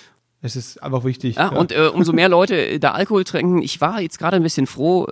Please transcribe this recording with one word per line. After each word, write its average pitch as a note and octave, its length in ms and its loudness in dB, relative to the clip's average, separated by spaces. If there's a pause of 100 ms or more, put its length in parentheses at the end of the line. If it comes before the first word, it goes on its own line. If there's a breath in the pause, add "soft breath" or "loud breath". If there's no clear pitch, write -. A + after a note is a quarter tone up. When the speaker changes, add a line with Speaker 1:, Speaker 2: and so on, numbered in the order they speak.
(420 loud breath)
Speaker 1:
Es B2 140 -8
ist - 260 -14
einfach C3 220 -4
wichtig, B2+ 320 -4
Speaker 2:
Ja, D#3+ 160 0
Speaker 1:
ja. C#3+ 60 -2
Speaker 2:
und, E3+ 120 0
äh, D#3 220 4
umso E3+ 220 2
mehr F3 160 4
Leute, F#3 260 4
äh, C3+ 220 -2
da - 140 2
Alkohol G3 320 0
trinken. F3 360 0
Ich - 220 -8
war G3 180 -2
jetzt E3 180 -8
gerade F3 180 0
ein F3 60 4
bisschen D3 240 0
froh, E3+ 460 0